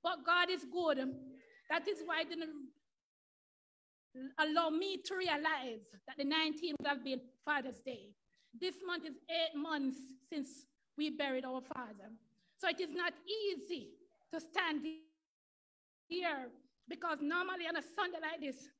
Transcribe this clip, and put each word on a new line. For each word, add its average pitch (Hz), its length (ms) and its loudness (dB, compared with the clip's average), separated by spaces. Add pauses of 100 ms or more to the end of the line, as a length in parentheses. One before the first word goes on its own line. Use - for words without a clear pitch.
But 339 240 0
God 349 240 8
is 330 200 0
good. 320 280 6 (720)
That 330 180 2
is 330 160 0
why 320 160 2
he 320 60 2
didn't 311 420 -6 (1700)
allow 311 320 6
me 370 340 2
to 381 120 -2
realize 294 720 0 (200)
that 262 120 -10
the 277 60 2
nineteenth 311 540 2
would 302 100 0
have 277 140 0
been 262 180 -2 (240)
Father's 269 360 0
Day. 208 300 -10 (500)
This 370 160 -2 (100)
month 349 200 -2
is 285 100 -8 (140)
eight 320 280 2
months 285 380 0 (340)
since - 360 -6 (300)
we 302 140 0
buried 269 360 0
our 254 160 -2
father. 214 500 -10 (460)
So 381 100 2
it 339 120 0
is 339 140 -2
not 349 200 0 (120)
easy 381 680 -2 (380)
to 330 60 -4
stand 320 480 0 (1200)
here, 311 440 0 (360)
because 320 340 -2
normally 349 460 2
on 339 100 0
a 330 60 0 (140)
Sunday 370 260 0
like 311 180 -4
this 269 280 -6 (120)